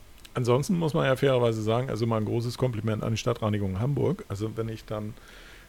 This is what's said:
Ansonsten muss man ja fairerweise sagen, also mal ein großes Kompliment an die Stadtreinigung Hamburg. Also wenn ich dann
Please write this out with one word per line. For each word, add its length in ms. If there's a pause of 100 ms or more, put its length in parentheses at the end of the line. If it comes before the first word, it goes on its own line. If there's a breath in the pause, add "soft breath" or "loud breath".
(340)
Ansonsten 440
muss 160
man 120
ja 100
fairerweise 480
sagen, 260
also 160
mal 120
ein 80
großes 340
Kompliment 440
an 100
die 40
Stadtreinigung 640
Hamburg. 480
Also 280
wenn 140
ich 160
dann 300 (540 loud breath)